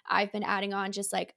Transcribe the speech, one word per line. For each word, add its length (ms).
I've 240
been 120
adding 320
on 160
just, 200
like, 260